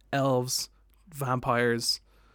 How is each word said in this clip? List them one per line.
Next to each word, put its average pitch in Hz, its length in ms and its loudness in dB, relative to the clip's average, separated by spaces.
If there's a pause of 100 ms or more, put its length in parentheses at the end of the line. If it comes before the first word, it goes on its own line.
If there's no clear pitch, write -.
(140)
elves, 131 560 0 (400)
vampires, 123 920 0 (340)